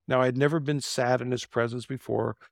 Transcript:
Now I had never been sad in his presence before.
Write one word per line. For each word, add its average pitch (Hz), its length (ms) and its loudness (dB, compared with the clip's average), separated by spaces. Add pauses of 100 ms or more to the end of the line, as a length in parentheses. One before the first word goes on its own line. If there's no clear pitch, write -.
Now 127 160 2
I 127 40 4
had 127 120 0
never 147 220 2
been 143 220 -2
sad 123 400 0
in 123 100 -4
his 123 140 -4
presence 117 400 -2
before. 113 500 -4 (160)